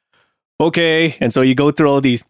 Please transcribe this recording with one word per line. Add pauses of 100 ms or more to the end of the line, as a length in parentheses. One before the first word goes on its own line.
(580)
Okay.
And
so
you
go
through
all
these